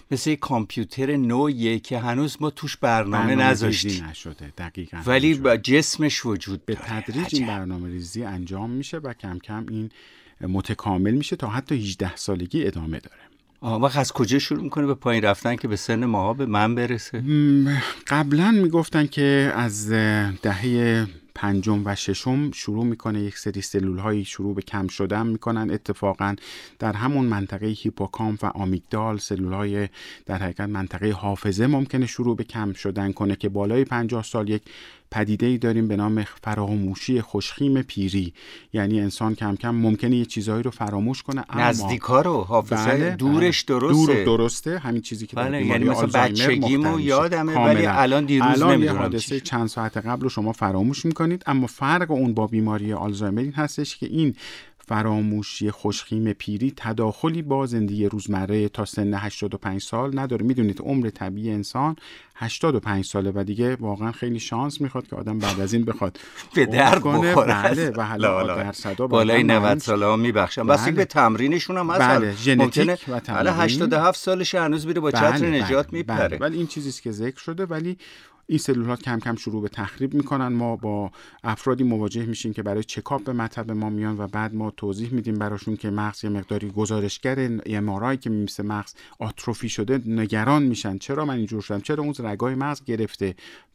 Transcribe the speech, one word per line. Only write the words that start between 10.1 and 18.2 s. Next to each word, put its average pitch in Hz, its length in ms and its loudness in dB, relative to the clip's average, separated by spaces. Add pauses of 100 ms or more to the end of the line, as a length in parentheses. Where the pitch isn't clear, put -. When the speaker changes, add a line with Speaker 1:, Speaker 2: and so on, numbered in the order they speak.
Speaker 2:
متکامل 95 720 0
می‌شه 147 240 -2
تا 127 120 -8
حتی 123 280 -4
هجده 98 400 -4
سالگی 92 500 -4
ادامه 80 340 -4
داره. - 220 -20 (400)
Speaker 1:
آه، 113 200 -2
وقت 135 160 2
از 131 140 0
کجا 127 280 2
شروع 147 240 -2
می‌کنه 143 240 -2
به 139 60 0
پایین 117 300 0
رفتن 104 320 2
که 123 120 -6
به 104 80 0
سن 113 300 -2
ماها 107 280 0
به 135 120 -4
من 110 300 2
برسه؟ 120 460 -4
Speaker 2:
م، 143 600 4 (260)
قبلاً 151 440 4